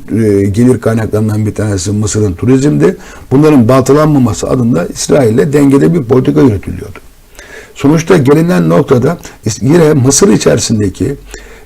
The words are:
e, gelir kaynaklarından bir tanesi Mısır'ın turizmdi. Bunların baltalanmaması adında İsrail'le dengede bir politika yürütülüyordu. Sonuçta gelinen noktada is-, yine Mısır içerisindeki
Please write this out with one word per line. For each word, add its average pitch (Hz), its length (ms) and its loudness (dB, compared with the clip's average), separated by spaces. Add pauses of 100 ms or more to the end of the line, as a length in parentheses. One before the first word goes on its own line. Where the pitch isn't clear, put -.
(120)
e, 101 380 0
gelir 117 320 0
kaynaklarından 107 640 -2
bir 104 100 -4
tanesi 104 360 -4
Mısır'ın 104 420 -2
turizmdi. 143 640 0 (340)
Bunların 143 360 4
baltalanmaması 131 800 0
adında 131 360 -2
İsrail'le 135 680 0
dengede 143 400 2
bir 170 100 -2
politika 135 380 0
yürütülüyordu. - 580 -2 (760)
Sonuçta 160 420 2
gelinen 160 520 2
noktada 147 480 0 (280)
is-, - 160 -6
yine 156 320 2
Mısır 135 360 2
içerisindeki 127 840 -2 (500)